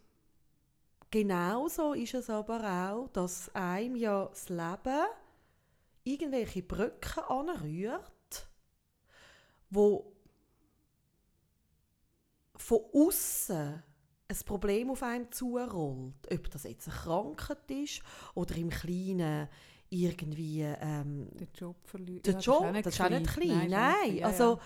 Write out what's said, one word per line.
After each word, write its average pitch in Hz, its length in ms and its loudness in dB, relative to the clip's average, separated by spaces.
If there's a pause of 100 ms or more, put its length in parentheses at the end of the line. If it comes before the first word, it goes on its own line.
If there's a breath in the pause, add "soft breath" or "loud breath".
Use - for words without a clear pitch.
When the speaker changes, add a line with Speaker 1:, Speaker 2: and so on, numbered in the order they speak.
(1080)
Speaker 1:
genauso 214 840 2
ist 233 220 -2
es 247 140 -4
aber 214 640 -2
auch, 240 220 -4
dass 180 420 -4
einem 196 400 -2
ja 208 300 2
das - 240 -10
Leben 196 560 0 (1000 soft breath)
irgendwelche 262 580 -2
Brücken 196 600 -4
anrührt, 254 1300 -4 (1200 soft breath)
wo 208 420 4 (2500)
von - 240 2 (140)
aussen 170 880 2 (480)
ein 190 140 -4
Problem 208 460 2
auf 254 100 -4
einem 240 300 -4
zurollt. 175 1000 -4
Ob 175 200 -2
das 139 120 -10
jetzt - 240 -12
eine 160 100 -6
Krankheit 233 720 -2
ist 285 300 -4 (340 loud breath)
oder 175 220 -2
im 170 120 0
Kleinen 175 800 0 (420 loud breath)
irgendwie, 160 680 0
ähm, 147 760 -4
Speaker 2:
Den - 200 -10
Job 175 280 -10
verlieren. 180 380 -10
Speaker 1:
der 196 120 4
Speaker 2:
Ja, 190 40 0
das 190 60 -6
ist - 20 -6
Speaker 1:
Job, 277 180 8
Speaker 2:
auch 240 80 2
nicht 208 140 0
Speaker 1:
das 175 80 0
ist - 80 -2
auch 180 80 6
nicht 165 240 2
Speaker 2:
klein. 349 140 2 (200)
Speaker 1:
klein, - 40 0
Speaker 2:
Nein, - 0 -
ist - 20 2
auch 226 160 6
nicht 339 60 6
Speaker 1:
nein. 415 80 4
Speaker 2:
klein. 247 140 2
Ja, - 100 2
Speaker 1:
Also, 214 160 4 (220 loud breath)